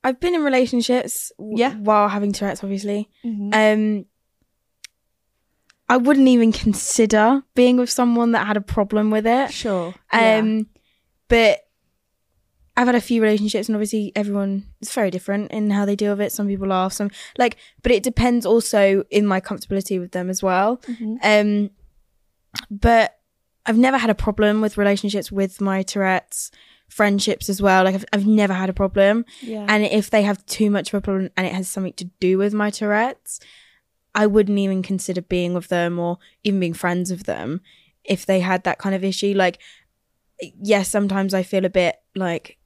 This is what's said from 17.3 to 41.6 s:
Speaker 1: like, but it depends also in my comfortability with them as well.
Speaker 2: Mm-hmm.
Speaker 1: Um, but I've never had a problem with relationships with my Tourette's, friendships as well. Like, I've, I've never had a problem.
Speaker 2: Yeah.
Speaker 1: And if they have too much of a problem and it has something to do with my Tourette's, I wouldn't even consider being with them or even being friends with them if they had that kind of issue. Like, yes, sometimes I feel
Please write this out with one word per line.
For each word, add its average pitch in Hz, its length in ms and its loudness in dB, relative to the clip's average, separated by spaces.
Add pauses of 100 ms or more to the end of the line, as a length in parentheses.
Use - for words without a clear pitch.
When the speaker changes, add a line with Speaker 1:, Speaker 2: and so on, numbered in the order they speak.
Speaker 1:
like, 240 180 0 (260)
but 240 80 0
it 214 120 4
depends 240 420 0
also 202 680 4
in 208 160 2
my 190 140 0
comfortability 196 580 -6
with 180 140 -10
them 180 180 -6
as 185 120 -4
well. 214 340 2 (120)
Speaker 2:
Mm-hmm. 226 340 -8
Speaker 1:
Um, 208 480 2 (1000)
but 226 480 2 (480)
I've 226 120 2
never 262 200 4
had 233 120 0
a 208 40 2
problem 214 460 0
with 214 180 -2
relationships 202 540 -2
with 196 280 -4
my 190 220 -2
Tourette's, - 680 -4 (380)
friendships 202 640 -2
as 190 100 -4
well. 190 240 4
Like, 190 120 2
I've, 196 80 -6 (100)
I've 202 120 0
never 208 280 4
had 190 160 -2
a - 40 -8
problem. 202 500 2 (180)
Speaker 2:
Yeah. 220 260 -8
Speaker 1:
And 214 160 2
if 208 260 0
they 214 120 4
have 202 240 -2
too 208 240 0
much 196 180 -2
of - 100 -6
a - 40 -2
problem 190 340 -4
and 185 100 -2
it - 60 -6
has 185 160 -6
something 190 260 -8
to 175 100 -14 (160)
do 185 180 2
with 208 160 -2
my 208 160 -2
Tourette's, 214 720 -4 (720)
I 214 120 2
wouldn't 202 320 2
even 190 240 -2
consider 185 380 -4
being 180 320 -2
with 180 160 -6
them 170 300 -2
or 175 180 -2 (280)
even 196 140 2
being 175 140 -2
friends 180 380 -4
with 185 140 -8
them 120 360 -6 (440)
if 190 200 -2
they 190 160 -2
had 185 240 -2
that 180 140 -4
kind 196 160 -4
of 185 100 -4
issue. 196 300 -2
Like, 185 240 0 (1040)
yes, 202 260 2
sometimes 196 460 -2
I 185 80 -2
feel 190 240 -2